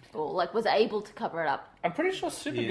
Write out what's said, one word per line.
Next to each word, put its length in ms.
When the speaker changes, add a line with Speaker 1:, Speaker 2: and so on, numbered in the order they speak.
Speaker 1:
or, 180
like, 220
was 120
able 360
to 100
cover 320
it 40
up. 260
Speaker 2:
I'm 80
pretty 240
sure 140
Speaker 3:
He 60
is 60
Speaker 2:
Supergirl 160